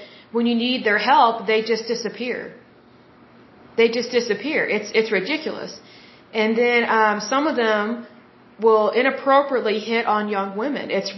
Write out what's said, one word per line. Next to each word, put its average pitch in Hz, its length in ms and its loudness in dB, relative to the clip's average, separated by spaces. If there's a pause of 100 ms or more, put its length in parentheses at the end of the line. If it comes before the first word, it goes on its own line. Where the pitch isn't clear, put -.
(320)
when 233 140 2
you 240 80 2
need 240 300 0
their 208 140 2
help, 226 480 4
they 220 160 2
just 220 240 -2
disappear. 226 680 -6 (1200)
They 226 140 6
just 233 200 -4
disappear. 233 560 -2
It's, 202 280 -4
it's 220 180 0
ridiculous. 208 680 -4 (540)
And 220 240 0
then, 240 320 2
um, 214 320 2
some 269 260 -2
of 277 100 -2
them 220 500 -2 (540)
will 214 300 4
inappropriately 262 880 2
hit 226 260 -2
on 214 220 0
young 196 280 -4
women. 240 340 -4
It's 190 280 -4